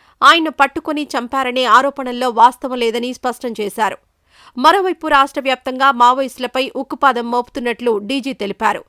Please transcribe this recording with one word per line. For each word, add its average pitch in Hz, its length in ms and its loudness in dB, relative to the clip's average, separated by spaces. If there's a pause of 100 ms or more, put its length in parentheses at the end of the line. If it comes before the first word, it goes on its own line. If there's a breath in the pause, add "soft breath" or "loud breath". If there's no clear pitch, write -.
(220 soft breath)
ఆయన్ను 320 280 4
పట్టుకుని 294 540 -2
చంపారనే 254 600 -4
ఆరోపణల్లో 254 680 2
వాస్తవం 247 480 2
లేదని 240 360 -2
స్పష్టం 240 460 -8
చేశారు. 202 380 -4 (600 soft breath)
మరోవైపు 339 480 2
రాష్ట్ర 277 340 2
వ్యాప్తంగా 262 500 -2
మావోయిస్టులపై 247 840 0
ఉక్కుపాదం 247 540 -2
మోపుతున్నట్లు 240 680 -4
డీజీ 262 340 -6
తెలిపారు. 202 560 -4